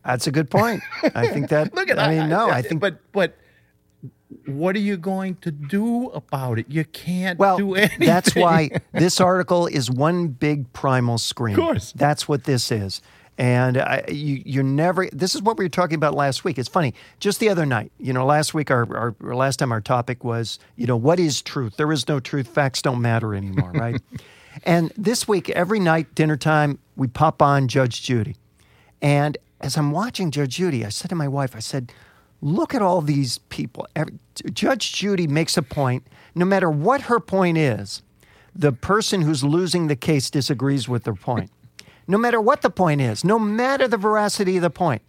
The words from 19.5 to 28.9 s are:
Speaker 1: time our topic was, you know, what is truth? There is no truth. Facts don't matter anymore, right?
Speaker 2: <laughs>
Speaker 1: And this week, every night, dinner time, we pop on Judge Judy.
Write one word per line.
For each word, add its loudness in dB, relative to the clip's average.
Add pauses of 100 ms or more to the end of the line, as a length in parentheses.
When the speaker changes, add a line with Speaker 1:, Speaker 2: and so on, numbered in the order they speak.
Speaker 1:
time 0
our -2
topic -2
was, -6 (160)
you -6
know, 2
what 4
is 0
truth? -6
There 0
is -2
no 0
truth. -4
Facts 0
don't 0
matter 0
anymore, -4
right? -2
Speaker 2:
<laughs> -20 (540)
Speaker 1:
And 2
this -2
week, 0
every 0
night, 0
dinner 2
time, 2 (180)
we -2
pop 2
on 4
Judge 0
Judy. -2 (680)